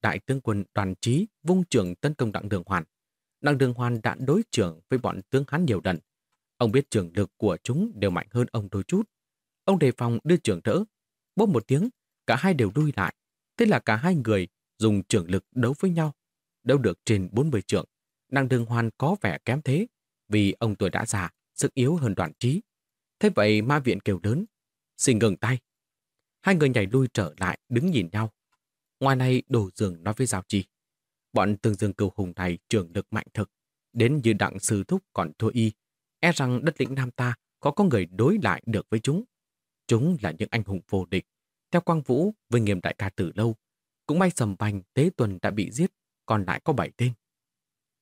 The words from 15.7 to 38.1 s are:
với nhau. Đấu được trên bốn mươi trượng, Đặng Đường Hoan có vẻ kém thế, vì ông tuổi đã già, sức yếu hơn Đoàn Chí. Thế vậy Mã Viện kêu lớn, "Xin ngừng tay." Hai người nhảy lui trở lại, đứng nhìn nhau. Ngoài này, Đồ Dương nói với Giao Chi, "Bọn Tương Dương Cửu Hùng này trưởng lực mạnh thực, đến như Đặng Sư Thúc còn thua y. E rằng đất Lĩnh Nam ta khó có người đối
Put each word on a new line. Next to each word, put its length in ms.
với 120
nhau. 220
Đấu 140
được 280
trên 260
bốn 180
mươi 120
trượng, 240
Đặng 180
Đường 180
Hoan 320
có 240
vẻ 240
kém 160
thế, 260
vì 300
ông 160
tuổi 140
đã 160
già, 240
sức 180
yếu 220
hơn 200
Đoàn 240
Chí. 220
Thế 160
vậy 260
Mã 180
Viện 200
kêu 240
lớn, 220
"Xin 220
ngừng 180
tay." 220
Hai 140
người 140
nhảy 160
lui 280
trở 240
lại, 220
đứng 220
nhìn 200
nhau. 220
Ngoài 160
này, 340
Đồ 260
Dương 280
nói 140
với 100
Giao 200
Chi, 180
"Bọn 240
Tương 180
Dương 180
Cửu 220
Hùng 200
này 220
trưởng 240
lực 180
mạnh 220
thực, 180
đến 300
như 100
Đặng 260
Sư 240
Thúc 200
còn 240
thua 100
y. 240
E 120
rằng 340
đất 160
Lĩnh 140
Nam 160
ta 240
khó 120
có 120
người 220
đối 380